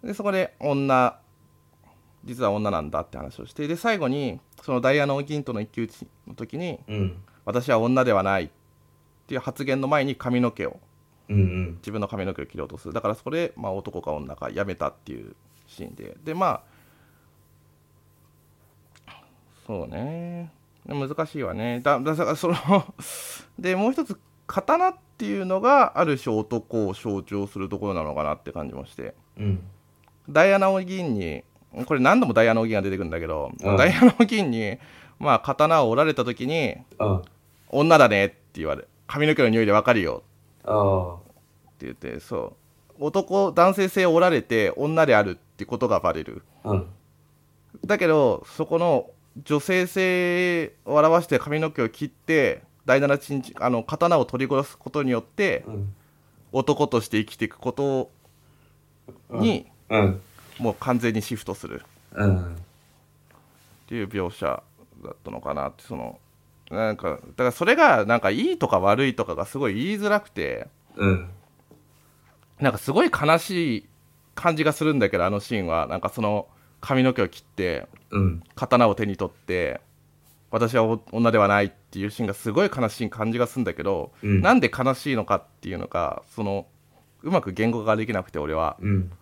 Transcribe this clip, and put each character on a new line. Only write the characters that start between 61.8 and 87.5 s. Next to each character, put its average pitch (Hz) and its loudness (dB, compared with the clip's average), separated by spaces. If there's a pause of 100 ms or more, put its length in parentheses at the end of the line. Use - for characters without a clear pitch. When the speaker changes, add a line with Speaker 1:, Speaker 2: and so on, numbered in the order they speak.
Speaker 2:
う - 0
ん。 90 2
Speaker 1:
っ 82 -12 (1300)
て - -12
い 117 -6
う 98 -6
描 95 -4
写 67 -4 (420)
だ - -14
っ - -18 (100)
た - -12
の 57 -10
か 69 -6
な 71 -6
っ - -12
て、 - -20
そ 98 -12
の、 58 -12 (520)
な 107 -2
ん 104 -6
か、 87 -6
だ 71 -6
か - -6
ら 123 2
そ - -4
れ 233 4
が、 202 6
な 117 2
ん - 0
か、 98 2
い 220 0
い 339 -6
と - 0
か 95 4
悪 104 4
い 131 0
と 110 -2
か 87 -6
が 78 -4
す - -10
ご 135 -2
い 95 -2
言 151 -4
い 202 -6
づ 208 -2
ら 208 2
く 202 -20
て、 65 -6 (280)
Speaker 2:
う 101 0
ん。 92 2 (1300)
Speaker 1:
な 139 2
ん - -4
か 104 -6
す - -6
ご 220 4
い 339 2
悲 156 2
し 165 -2
い - -14 (460)
感 170 0
じ 151 0
が 151 4
す 156 -4
る 151 2
ん 143 0
だ 104 2
け 98 -2
ど、 87 2
あ 92 0
の 101 -2
シ 113 -6
ー 98 -2
ン - -6
は。 82 -2
な 76 -6
ん - -8
か - -4
そ - -6
の、 104 -2 (340)
髪 131 0
の 127 4
毛 123 0
を 92 0
切 - -14
っ - -20
て、 85 -6 (240)
Speaker 2:
う 104 -2
ん。 87 0 (120)
Speaker 1:
刀 120 4
を 101 2
手 107 -4
に 98 -6
取 95 -4
っ - -20
て、 85 -2 (720)
「私 117 0
は 120 4
お-、 110 2 (140)
女 117 2
で 113 4
は 101 6
な 101 6
い」 101 2
っ - -4
て - -14
い 98 -2
う 107 -4
シ - -8
ー - -2
ン - -4
が 98 -4
す - -8
ご 147 2
い 196 0
悲 123 0
し - -6
い 98 -4
感 110 -4
じ 117 -2
が 123 2
す - -10
る 131 -4
ん - 0
だ 90 -4
け - -10
ど、 95 -4 (100)
Speaker 2:
う - -6
ん。 101 4
Speaker 1:
な 196 6
ん 254 6
で 127 2
悲 131 0
し 139 -4
い 127 0
の 107 -2
か 101 0
っ - -2 (160)
て - -12
い 92 -6
う 87 -6
の 90 -8
が、 - -4
そ - -10
の、 98 -4 (560)
う 156 -6
ま 185 2
く 98 -8